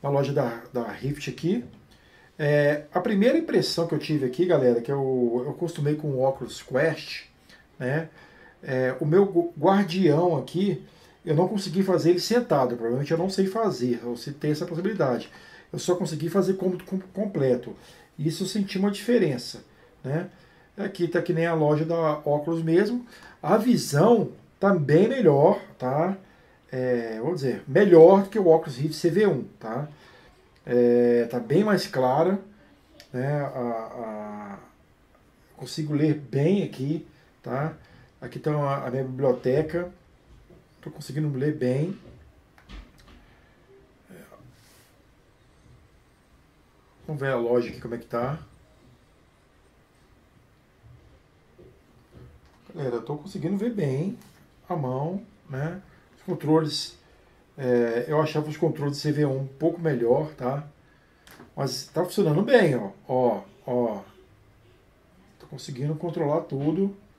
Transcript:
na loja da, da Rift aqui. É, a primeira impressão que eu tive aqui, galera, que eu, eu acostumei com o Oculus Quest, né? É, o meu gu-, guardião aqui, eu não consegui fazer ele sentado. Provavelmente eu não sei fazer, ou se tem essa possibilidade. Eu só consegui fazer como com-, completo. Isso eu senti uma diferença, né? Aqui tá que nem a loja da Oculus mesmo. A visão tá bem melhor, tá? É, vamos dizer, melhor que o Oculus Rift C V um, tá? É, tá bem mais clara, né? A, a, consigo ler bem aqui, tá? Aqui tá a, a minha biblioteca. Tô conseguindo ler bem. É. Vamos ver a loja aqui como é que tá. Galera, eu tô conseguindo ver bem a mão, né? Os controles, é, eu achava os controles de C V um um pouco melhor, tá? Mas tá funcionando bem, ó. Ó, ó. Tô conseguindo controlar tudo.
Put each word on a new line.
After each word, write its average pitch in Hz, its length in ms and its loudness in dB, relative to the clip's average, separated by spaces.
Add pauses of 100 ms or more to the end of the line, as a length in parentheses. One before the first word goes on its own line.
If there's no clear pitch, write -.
na 143 60 -4
loja 139 240 0
da, 127 300 -2 (100)
da 117 180 -6
Rift 135 380 -8
aqui. 185 340 -4 (720)
É, 147 540 2
a 185 80 0
primeira 226 380 4
impressão 185 480 0
que 160 80 -4
eu 143 60 0
tive 143 260 -2
aqui, 170 220 0
galera, 127 340 0
que 139 100 -6
eu, 127 540 0
eu 143 60 -6
acostumei 151 440 -4
com 151 120 -8
o 131 200 0
Oculus 131 360 -6
Quest, - 640 -4 (520)
né? 151 320 -4 (540)
É, 131 360 -2
o 160 60 -2
meu 190 220 4
gu-, 170 280 0
guardião 175 800 2
aqui, 170 480 -4 (400)
eu 156 120 0
não 180 120 4
consegui 190 360 -2
fazer 175 260 2
ele 180 100 4
sentado. 151 560 0
Provavelmente 123 360 -2
eu 165 60 0
não 180 120 -2
sei 190 160 0
fazer, 135 580 -2
ou 120 140 -6
se 143 160 -12
tem - 160 -4
essa 151 160 -2
possibilidade. 160 680 -2 (400)
Eu 156 60 -8
só - 180 0
consegui 160 340 -4
fazer 190 260 0
como 180 280 -4
com-, 190 160 -6
completo. 135 760 -2 (420)
Isso 160 240 -4
eu 180 60 -4
senti 196 320 -4
uma 202 100 2
diferença, 170 760 -2 (400)
né? 160 280 -6 (440)
Aqui 196 320 -4
tá 170 140 0
que - 100 -4
nem 160 140 0
a 170 80 0
loja 151 320 2
da 160 400 0
Oculus 160 380 0
mesmo. 208 420 2 (360)
A 160 140 2
visão 185 760 4 (280)
tá 196 140 4
bem 160 340 4
melhor, 175 540 4 (160)
tá? 156 400 -2 (560)
É, 120 460 -2
vamos 147 220 -4
dizer, 120 260 -4
melhor 180 640 10
que 220 100 -2
o 185 80 4
Oculus 156 300 4
Rift 151 180 -4
C 170 140 0
V 196 180 2
um, 135 160 0 (160)
tá? 127 300 -8 (760)
É, 120 600 4
tá 123 120 -6
bem 147 280 2
mais 208 200 2
clara, 151 540 2 (720)
né? 139 300 -4
A, 113 1120 -8
a, - 40 -20 (1000)
consigo 147 360 -6
ler 147 200 4
bem 156 500 0
aqui, 143 420 -6 (380)
tá? 139 320 -6 (460)
Aqui 127 180 -12
tá 151 160 -2
a, 139 320 -2
a - 20 -6
minha 131 140 -4
biblioteca. 135 880 0 (880)
Tô - 80 -14
conseguindo 147 480 -6
ler 147 200 -2
bem. 143 420 -2 (2000)
É. - 140 -20 (2750)
Vamos 147 160 -8
ver 135 120 -2
a 123 40 0
loja 117 320 0
aqui - 120 -14
como 117 140 -10
é - 20 -10
que - 80 -14
tá. 131 340 -4 (4000)
Galera, 135 220 -4
eu 113 60 -2
tô 147 160 -8
conseguindo 175 400 -6
ver 220 160 -2
bem 165 440 -2 (520)
a 180 80 -4
mão, 147 440 -4 (280)
né? 151 320 -6 (340)
Os - 100 -20
controles, 156 720 0 (580)
é, 120 500 2
eu 156 140 2
achava 151 260 -2
os 151 80 -8
controles 143 420 -2
de - 40 -12
C 151 100 -2
V 147 140 0
um 135 140 -2
um 135 80 -6
pouco 165 340 -4
melhor, 139 540 2
tá? 135 320 -6 (880)
Mas - 320 -6
tá 175 180 -2
funcionando 175 380 2
bem, 220 320 6
ó. 107 160 -6 (160)
Ó, 120 340 0 (240)
ó. 120 360 -2 (1400)
Tô - 80 -20
conseguindo 143 480 -6
controlar 160 460 -2
tudo. 160 540 -2 (240)